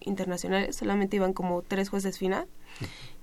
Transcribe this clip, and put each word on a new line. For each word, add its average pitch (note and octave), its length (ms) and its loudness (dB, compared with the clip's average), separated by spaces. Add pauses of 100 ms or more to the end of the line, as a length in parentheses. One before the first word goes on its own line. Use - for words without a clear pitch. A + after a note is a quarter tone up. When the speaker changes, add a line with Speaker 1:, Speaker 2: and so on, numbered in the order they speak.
Speaker 1:
internacionales, F#3+ 760 0
solamente G3+ 400 2
iban F#3+ 160 4
como F3+ 300 0
tres G3 260 0
jueces G3 300 0
final, F#3+ 300 0 (340)
Speaker 2:
Ujú. - 80 -6 (320)